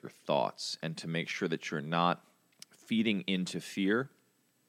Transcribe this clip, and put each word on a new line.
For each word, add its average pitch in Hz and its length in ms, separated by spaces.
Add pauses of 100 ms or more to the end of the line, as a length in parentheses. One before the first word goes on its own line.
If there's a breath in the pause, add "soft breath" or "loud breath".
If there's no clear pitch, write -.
your - 80
thoughts - 720
and 80 160
to - 100
make 82 200
sure - 200
that 80 220
you're 80 100
not 85 420 (480)
feeding 110 560
into 92 320
fear 101 520 (580)